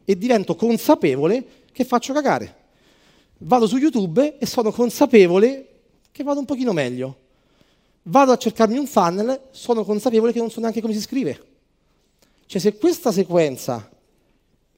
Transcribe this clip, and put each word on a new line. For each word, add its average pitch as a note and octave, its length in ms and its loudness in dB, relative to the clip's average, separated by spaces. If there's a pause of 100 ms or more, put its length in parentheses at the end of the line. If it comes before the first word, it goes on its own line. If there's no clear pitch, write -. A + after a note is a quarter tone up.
e G3 120 0
divento G3+ 380 0
consapevole A3 1160 0
che B3 120 -4
faccio A#3+ 280 -2
cagare. G3 440 -2 (840)
Vado A3+ 280 2
su G3+ 100 -2
YouTube C4 640 0
e A#3 80 -6
sono G#3+ 240 -2
consapevole A#3 1000 2 (440)
che D4 100 -10
vado C#4+ 160 -4
un C#4 60 -6
pochino B3 280 -4
meglio. C3 440 -4 (840)
Vado C4 280 4
a A#3+ 60 4
cercarmi A3+ 420 0
un C#4+ 80 -4
funnel, G#3 640 -2
sono A#3 320 -4
consapevole A3 500 0
che A#3 60 -6
non A#3 120 -4
so A3 100 -12
neanche A3+ 200 -4
come A3 120 -4
si G#3+ 80 -6
scrive. G3+ 440 -6 (1040)
Cioè, F#3+ 140 -6
se G#3 160 0
questa D#4+ 340 0
sequenza D#3 800 -2 (880)